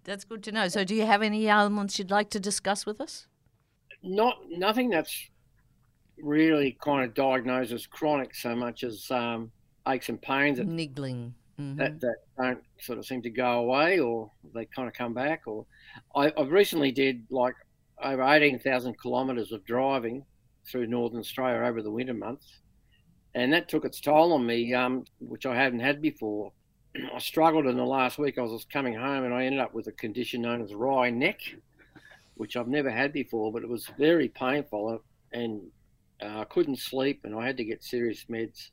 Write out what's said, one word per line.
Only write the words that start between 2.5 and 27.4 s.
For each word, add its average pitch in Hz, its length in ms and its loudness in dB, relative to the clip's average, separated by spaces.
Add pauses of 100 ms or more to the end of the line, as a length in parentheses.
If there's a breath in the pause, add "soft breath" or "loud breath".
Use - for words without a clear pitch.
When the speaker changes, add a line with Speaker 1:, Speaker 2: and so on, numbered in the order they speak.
Speaker 1:
with 214 160 -6
us? - 260 -12 (720)
Speaker 2:
Not, 208 360 2 (120)
nothing 214 400 2
that's - 400 -2 (920)
really 151 640 4
kind 139 220 2
of 113 80 -8
diagnosed 127 580 2
as 117 160 -6
chronic 147 480 0
so 117 200 -2
much 120 280 -4
as, 110 280 -8
um, 117 400 -2 (360)
aches 135 220 -2
and 117 120 -6
pains 139 360 2
that 127 100 -2
Speaker 1:
Niggling. 135 680 -6 (260)
Mm-hmm. 139 180 -8
Speaker 2:
that, 156 240 -2
that 120 140 -2 (220)
don't 127 220 0 (200)
sort 117 180 -8
of 110 80 -10
seem 127 160 -6
to 120 80 -6
go 120 300 0
away, 143 400 4
or 117 320 -2 (240)
they 113 100 -8
kind 127 220 -8
of 110 80 -10
come 120 180 -4
back. 143 320 -2
Or 107 200 -10 (500 loud breath)
I, 143 200 4
I 151 100 2
recently 156 460 4
did, 127 380 2
like, 127 240 0 (500)
over 135 200 0
eighteen 147 340 6
thousand 127 420 0
kilometres 123 520 -2
of 107 140 -10
driving 127 600 0 (420)
through 123 200 -4
Northern 120 320 -2
Australia 123 500 -2
over 113 140 -4
the 104 80 -6
winter 123 240 -4
months, 107 460 -10 (720)
and 127 180 2
that 170 160 2
took 151 160 0
its - 160 -6
toll 156 320 6
on 127 140 2
me, 120 260 0
um, 127 320 0 (140)
which 120 260 -12
I 127 100 -2
hadn't 123 260 2
had 143 200 2
before. 107 500 -2 (440)
<clears throat> - 180 -8
I 123 60 -8
struggled 156 480 4